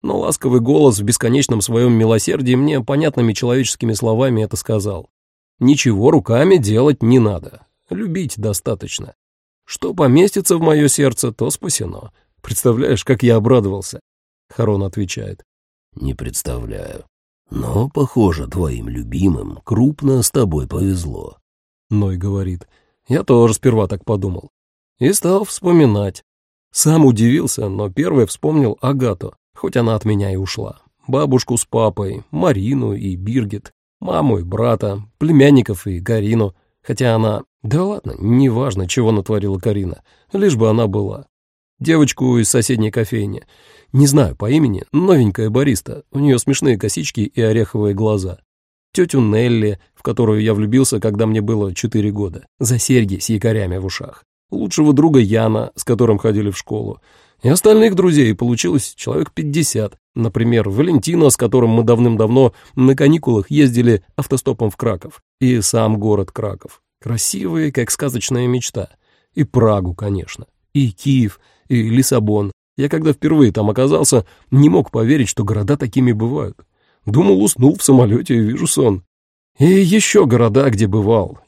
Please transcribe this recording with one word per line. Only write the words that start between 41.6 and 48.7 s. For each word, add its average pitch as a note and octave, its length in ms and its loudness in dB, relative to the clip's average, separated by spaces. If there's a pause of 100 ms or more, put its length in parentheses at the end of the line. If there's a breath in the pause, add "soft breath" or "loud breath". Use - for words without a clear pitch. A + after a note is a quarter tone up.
Девочку C3 560 2
из A2+ 100 2
соседней A2 440 0
кофейни. G#2 520 -4 (500 soft breath)
Не C#3 140 6
знаю C3+ 300 2
по G#2 120 -4
имени, C3 440 0
новенькая C3 560 2
бариста, B2 640 -2
у C#3 80 -4
нее C#3 180 4
смешные B2+ 400 0
косички A2 440 -6
и G#2+ 200 -4
ореховые A2 520 0
глаза. G2 460 -2 (540)